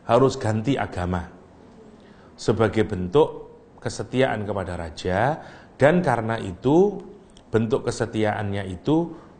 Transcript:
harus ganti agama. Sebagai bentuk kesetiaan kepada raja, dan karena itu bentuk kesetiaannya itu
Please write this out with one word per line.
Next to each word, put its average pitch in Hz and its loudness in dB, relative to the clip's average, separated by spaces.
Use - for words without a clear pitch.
harus 127 4
ganti 110 0
agama. 90 -4
Sebagai 107 2
bentuk 92 0
kesetiaan 117 -2
kepada 92 -6
raja, 92 -2
dan 175 4
karena 113 0
itu 143 0
bentuk 113 0
kesetiaannya 104 -2
itu 156 -2